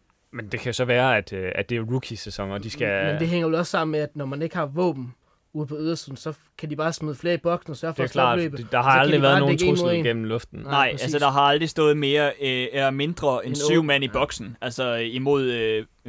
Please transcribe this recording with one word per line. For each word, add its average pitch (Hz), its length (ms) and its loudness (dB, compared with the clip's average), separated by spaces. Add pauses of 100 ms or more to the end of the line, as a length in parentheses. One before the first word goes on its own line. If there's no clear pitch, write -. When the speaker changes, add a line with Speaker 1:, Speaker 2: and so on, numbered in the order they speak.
(320)
Speaker 1:
men 113 160 -12
det 113 120 -6
kan 127 100 -6
jo 113 40 -2
så 127 120 -2
være, 123 320 4
at, 104 160 -4
øh, 92 220 -4
at 101 140 -4
det 120 80 -2
er 113 40 -4
rookie-sæson, 110 720 -6
og 101 120 -6
de 110 60 -10
skal 98 420 -2
Speaker 2:
Men 151 80 -2
det 165 80 0
hænger 170 220 0
jo 160 80 0
også 175 140 -2
sammen 160 200 -2
med, 151 80 -2
at 147 160 -6
når 143 100 -6
man 139 160 -6
ikke 165 140 -6
har 165 100 -2
våben 139 480 -4 (400)
ude 151 140 -4
på 147 120 -10
ydersiden, 156 380 -6
så 156 160 -10 (240)
kan 156 120 -8
de 147 60 -6
bare 156 180 -2
smide 151 220 -6
flere 170 180 -2
i 165 40 2
boksen 170 340 -2
og 127 60 -10
sørge 165 160 -6
for - 20 -20
Speaker 1:
Det - 60 -4
er - 20 0
Speaker 2:
at 127 60 -2
stoppe 131 160 0
Speaker 1:
klart, 120 140 4
Speaker 2:
løbet. 147 200 -4
Speaker 1:
det, 117 120 -12
der 131 60 2
Speaker 2:
Og 120 60 4
Speaker 1:
har 135 80 6
Speaker 2:
så 131 40 8
kan 131 60 8
Speaker 1:
aldrig 151 160 4
Speaker 2:
de 139 40 2
Speaker 1:
været 139 120 6
Speaker 2:
bare 143 60 6
Speaker 1:
nogen 139 180 4
Speaker 2:
dække 175 80 0
en 180 60 4
mod - 60 4
Speaker 1:
trussel 175 200 2
Speaker 2:
en. 165 80 0
Speaker 1:
gennem 113 180 0
luften. 110 360 -6
Speaker 2:
Nej, 139 120 -12
Speaker 3:
Nej, 139 200 2
Speaker 2:
præcis. - 120 -6
Speaker 3:
altså, 143 160 0
der 143 120 4
har 139 100 4
aldrig 147 280 4
stået 151 280 4
mere, 147 300 2 (140)
øh, 127 300 -2
eller 135 200 2
mindre 139 540 -2
end 127 40 -6
Speaker 2:
En 143 60 -4
Speaker 3:
syv 151 220 2
Speaker 2:
otte. 156 100 2
Speaker 3:
mand 139 160 2
i 131 40 0
Speaker 2:
Ja. 107 60 -8
Speaker 3:
boksen, 123 480 -4
altså, 123 340 -2
imod, 131 480 0
øh, 113 420 0 (240)